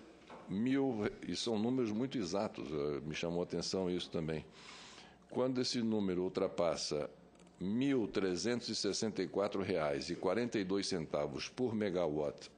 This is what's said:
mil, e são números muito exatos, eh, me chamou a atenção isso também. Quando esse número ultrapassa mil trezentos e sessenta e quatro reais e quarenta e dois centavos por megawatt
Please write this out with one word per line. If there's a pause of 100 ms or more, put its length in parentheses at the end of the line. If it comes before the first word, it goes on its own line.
(480)
mil, (180)
e
são
números
muito
exatos,
eh,
me
chamou
a
atenção
isso
também. (880)
Quando
esse
número
ultrapassa (500)
mil
trezentos
e
sessenta
e
quatro
reais
e
quarenta
e
dois
centavos
por
megawatt